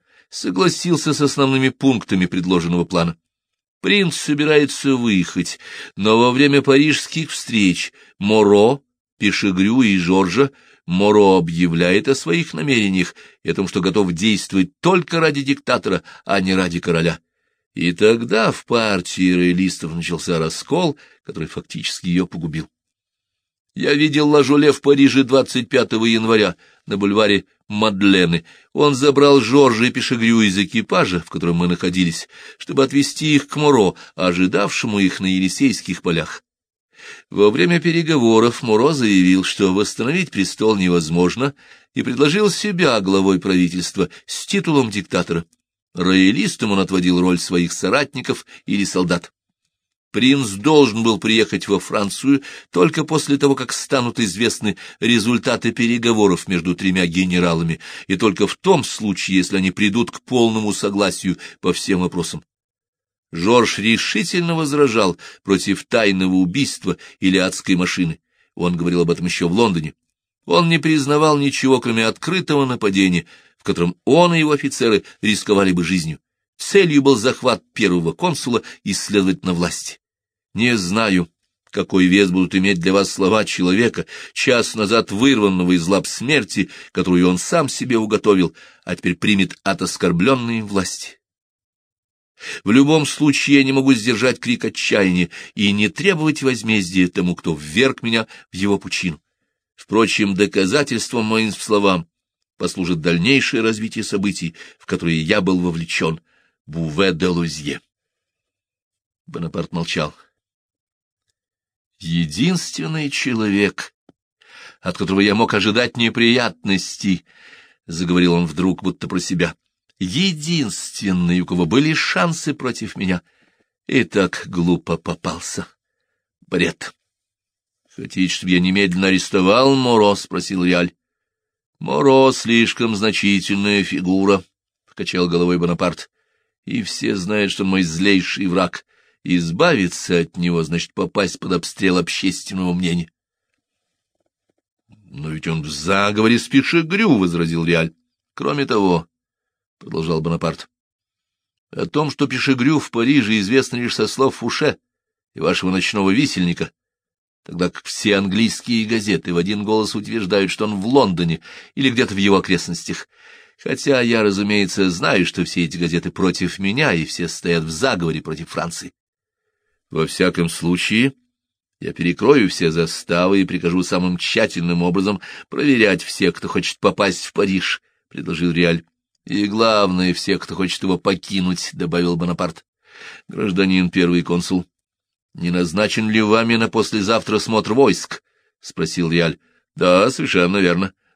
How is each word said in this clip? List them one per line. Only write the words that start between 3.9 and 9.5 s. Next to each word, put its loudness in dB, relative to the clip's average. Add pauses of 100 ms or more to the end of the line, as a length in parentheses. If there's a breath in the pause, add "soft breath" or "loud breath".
собирается 0
выехать, -2 (380 loud breath)
но 4
во 4
время 4
парижских 0
встреч 0 (240 soft breath)
Моро, 4 (340)
Пешегрю 2